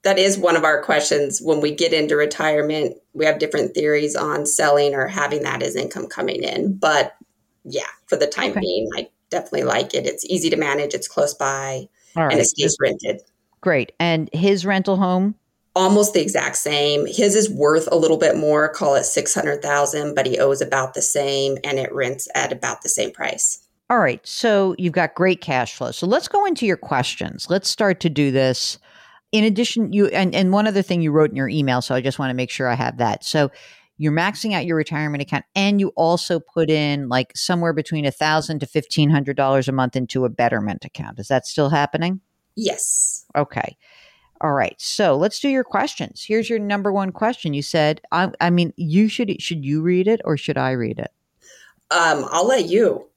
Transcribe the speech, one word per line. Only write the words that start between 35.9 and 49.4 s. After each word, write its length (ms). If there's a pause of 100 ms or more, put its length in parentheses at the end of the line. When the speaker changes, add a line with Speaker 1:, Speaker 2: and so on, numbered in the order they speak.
Speaker 2:
also 420
put 300
in, 400
like, 260
somewhere 380
between 320
a 60
thousand 480
to 80
fifteen 420
hundred 300
dollars 300
a 40
month 240
into 300
a 20
Betterment 560
account. 340
Is 100
that 180
still 240
happening? 500 (360)
Speaker 1:
Yes. 680 (100)
Speaker 2:
Okay. 440 (640)
All 140
right. 220
So 400
let's 220
do 100
your 140
questions. 640
Here's 240
your 80
number 340
one 200
question. 420
You 80
said, 380 (100)
I, 180 (120)
I 100
mean, 260
you 320
should, 320